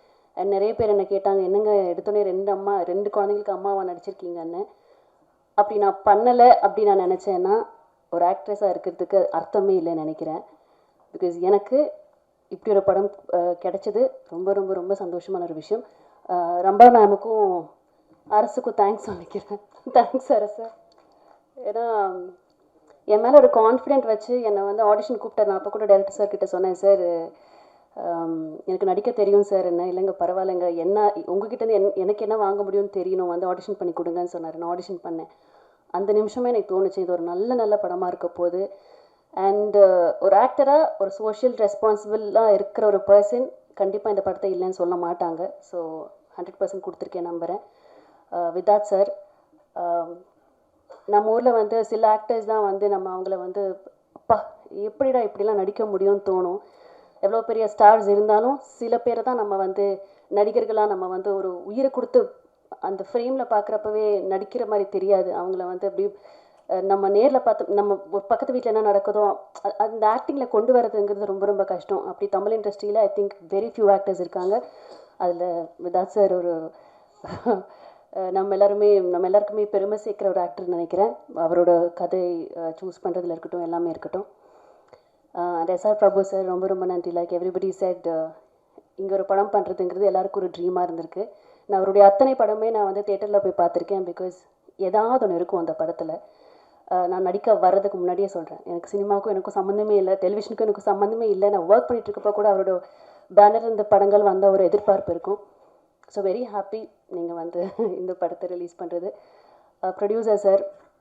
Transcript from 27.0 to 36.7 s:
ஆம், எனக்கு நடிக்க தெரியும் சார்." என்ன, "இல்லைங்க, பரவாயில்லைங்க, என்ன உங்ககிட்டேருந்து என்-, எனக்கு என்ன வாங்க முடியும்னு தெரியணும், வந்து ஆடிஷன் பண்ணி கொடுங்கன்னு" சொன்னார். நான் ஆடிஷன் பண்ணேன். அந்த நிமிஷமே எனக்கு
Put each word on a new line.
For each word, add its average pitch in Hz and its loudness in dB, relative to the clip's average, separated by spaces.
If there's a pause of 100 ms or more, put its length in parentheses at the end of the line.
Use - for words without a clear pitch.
ஆம், 165 -6
எனக்கு 185 -4
நடிக்க 196 -2
தெரியும் 202 4
சார்." 190 0
என்ன, 175 -2
"இல்லைங்க, 185 -2
பரவாயில்லைங்க, 180 -2
என்ன 202 2
உங்ககிட்டேருந்து 208 -4
என்-, 202 4
எனக்கு 202 -2
என்ன 214 -2
வாங்க 202 0
முடியும்னு 202 -2
தெரியணும், 185 -2
வந்து 180 -2
ஆடிஷன் 185 -8
பண்ணி 175 -6
கொடுங்கன்னு" 175 -4
சொன்னார். 165 -10
நான் 170 -6
ஆடிஷன் 180 -12
பண்ணேன். 165 -10 (640)
அந்த 196 0
நிமிஷமே 220 0
எனக்கு 202 0